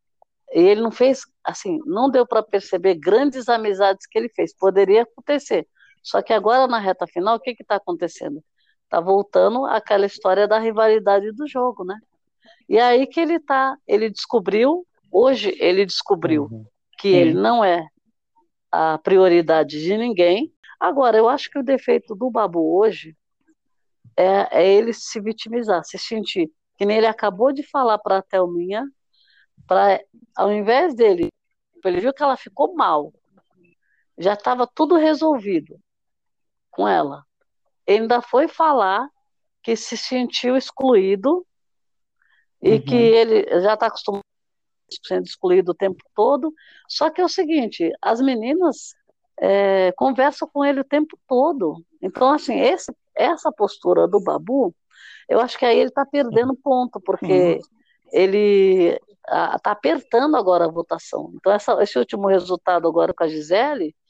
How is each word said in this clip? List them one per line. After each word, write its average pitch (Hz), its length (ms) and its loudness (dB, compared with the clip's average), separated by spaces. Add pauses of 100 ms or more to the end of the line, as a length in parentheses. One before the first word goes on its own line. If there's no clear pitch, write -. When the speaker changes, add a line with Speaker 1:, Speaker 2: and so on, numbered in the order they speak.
(520)
Speaker 1:
e 165 80 2
ele 208 200 6
não 226 100 -2
fez, 247 320 0 (220)
assim, 170 420 -6
não 233 240 0
deu 240 160 2
pra 220 160 0
perceber 190 540 -2
grandes 233 520 0
amizades 202 560 0
que - 140 -8
ele 233 100 -2
fez, - 240 -6
poderia 196 500 4
acontecer, 247 640 -4 (340)
só - 180 -4
que - 120 -4
agora 226 340 2
na 240 140 -2
reta 190 260 -4
final, 202 300 -2
o 220 40 -8
que 240 140 -8
que - 80 -20
tá 208 140 -4
acontecendo? 165 680 -8 (460)
Tá 175 120 -2
voltando 196 640 0
aquela 202 420 0
história 196 420 0
da 214 100 2
rivalidade 214 720 2
do 254 160 -10
jogo, 247 380 -6
né? 196 160 -10 (680)
E 214 120 4
aí 247 260 4
que 277 140 -4
ele 330 180 0
tá, 269 380 -2 (100)
ele 214 240 0
descobriu, 226 760 -2 (240)
hoje 214 520 2
ele 190 260 2
descobriu 165 640 -2
Speaker 2:
Uhum. 110 160 -16 (320)
Speaker 1:
que 202 140 0
Speaker 3:
Sim. 180 40 6
Speaker 1:
ele 165 180 4
não 220 300 0
é 170 220 0 (920)
a 160 220 0
prioridade 160 800 2
de 180 160 -2
ninguém. 214 560 0 (280)
Agora, 262 360 2
eu 226 120 4
acho 277 200 -2
que - 80 -14
o 277 60 -2
defeito 240 500 -2
do 214 160 -6
Babu 180 480 -2
hoje 175 400 0 (1000)
é, 190 340 2
é 170 180 4
ele 220 240 4
se - 280 -12
vitimizar, 220 640 -6
se - 120 -16
sentir, 190 540 -6 (260)
que 202 80 -4
nem 208 120 0
ele 220 100 2
acabou 220 460 -2
de 285 100 -8
falar 240 360 -2
pra 196 220 -2
Thelminha, 185 640 -4 (800)
pra, 196 360 2 (360)
ao 190 140 0
invés 233 420 0
dele, 202 360 2 (560)
ele 180 160 -2
viu 254 120 -2
que - 80 -18
ela 277 160 0
ficou - 380 -4
mal, 160 380 0 (1080)
já 185 160 0
tava 247 320 -2
tudo 311 300 0
resolvido 294 840 0 (920)
com - 200 -4
ela. 147 340 -4 (640)
Ele 202 140 2
ainda 233 200 0
foi 277 280 0
falar 247 600 0 (540)
que 233 140 -2
se 226 200 -10
sentiu 254 600 -4
excluído 254 880 0 (1120)
e - 120 2
Speaker 3:
Uhum. - 120 0
Speaker 1:
que 247 120 0
ele 226 640 4
já 214 160 2
tá 226 100 -2
acostumado 202 380 -8 (840)
sendo 185 180 -4
excluído 180 480 0
o - 20 -16
tempo 190 240 -4 (160)
todo. 277 400 0 (340)
Só 311 220 -2
que 311 100 -4
é 359 40 2
o 330 40 0
seguinte, 294 640 -2 (100)
as 233 200 -2
meninas, 269 720 -2 (460)
é, 196 520 2
conversam 269 540 0
com 285 180 -4
ele 277 160 0
o 269 40 -6
tempo 302 420 -4
todo. 247 560 -2 (180)
Então, 247 300 0
assim, 294 300 -2
esse, 262 340 -2 (200)
essa 311 360 -2
postura 175 560 0
do 190 160 0
Babu, 175 520 -2 (540)
eu 208 120 2
acho 240 180 -4
que - 60 -2
aí 240 140 4
ele 262 120 2
tá 277 160 -4
perdendo 247 480 0
ponto, 254 460 -2
porque 185 540 0
Speaker 3:
Uhum. - 40 -4 (540)
Speaker 1:
ele, 190 880 4 (260)
a, 165 320 -2
tá 208 140 -4
apertando 269 640 0
agora 180 300 2
a 160 40 -4
votação. 165 640 -10
Então, - 160 -2
essa, 208 320 0
esse 247 160 -2
último 202 300 -4
resultado 180 580 0
agora 165 260 0
com 175 120 -4
a 160 40 0
Gisele, 170 680 -4 (140)